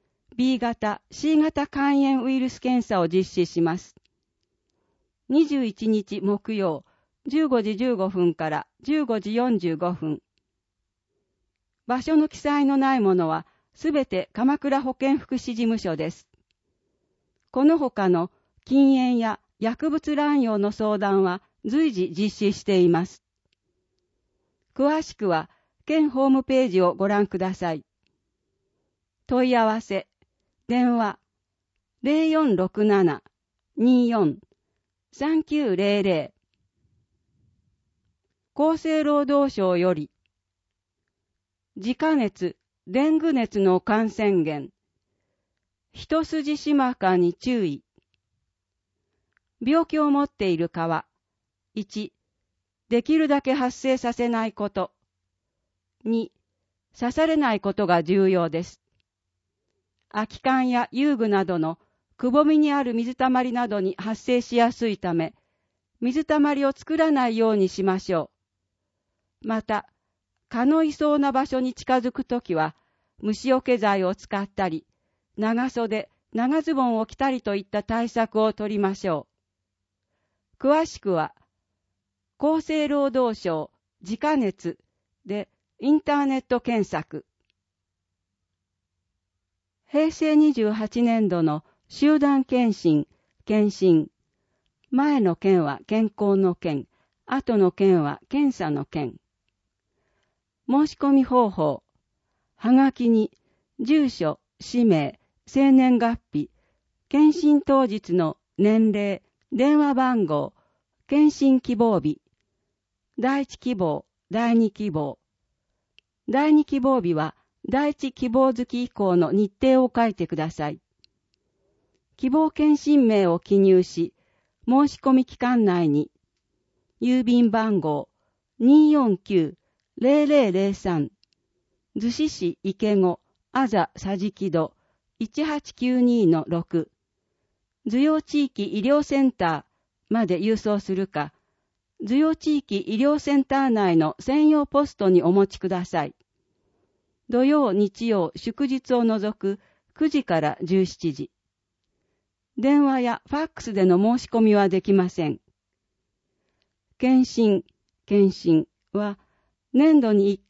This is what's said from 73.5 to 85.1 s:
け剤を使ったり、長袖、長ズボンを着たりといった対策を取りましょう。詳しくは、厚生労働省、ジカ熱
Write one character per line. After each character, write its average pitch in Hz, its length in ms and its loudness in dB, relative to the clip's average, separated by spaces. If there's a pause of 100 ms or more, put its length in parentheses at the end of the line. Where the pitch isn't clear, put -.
け 247 160 0
剤 196 260 0
を 185 100 -2
使 - 260 -10
っ 196 80 -8
た 190 200 -4
り、 160 160 -8 (520)
長 233 340 -2
袖、 214 400 -6 (220)
長 254 280 0
ズ 311 140 -4
ボ 269 100 0
ン 226 140 -2
を 220 80 -4
着 - 80 -18
た 277 160 -2
り 254 100 -4
と 202 140 -4
い 202 60 -4
っ 190 40 -12
た 208 180 -6
対 233 260 -4
策 220 340 -2
を 220 100 0
取 208 220 -8
り 208 40 -4
ま 196 160 -2
し 196 140 -8
ょ 151 200 -4 (1300)
う。 254 100 -4
詳 311 160 2
し - 160 -12
く 196 120 -4
は、 156 220 -4 (1000)
厚 311 260 0
生 302 260 -2
労 277 220 0
働 240 300 -2
省、 160 300 -6 (320)
ジ 190 160 -8
カ 302 180 -2
熱 190 420 -4 (460)